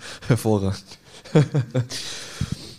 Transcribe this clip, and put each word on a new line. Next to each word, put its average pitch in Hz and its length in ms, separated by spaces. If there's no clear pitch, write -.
Hervorragend. 104 560
<laughs> 151 140